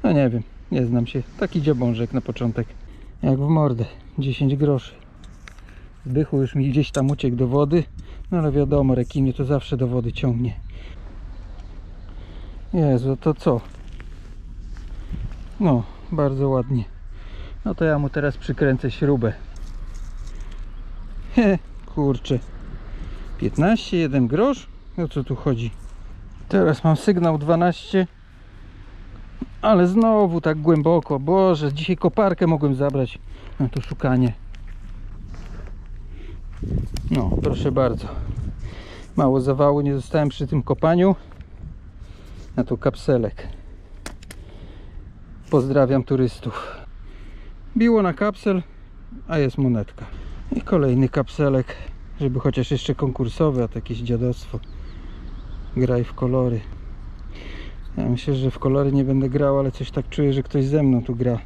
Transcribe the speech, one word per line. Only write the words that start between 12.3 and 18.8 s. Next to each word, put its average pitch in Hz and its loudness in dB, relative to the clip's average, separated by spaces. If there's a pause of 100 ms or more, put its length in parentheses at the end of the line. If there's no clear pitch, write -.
Jezu, 135 4
to 151 0
co? 120 2 (2000)
No, 139 4 (300)
bardzo 139 2
ładnie. 127 0 (800)
No 202 -2
to 170 0
ja 151 4
mu 143 0
teraz 143 0
przykręcę 135 2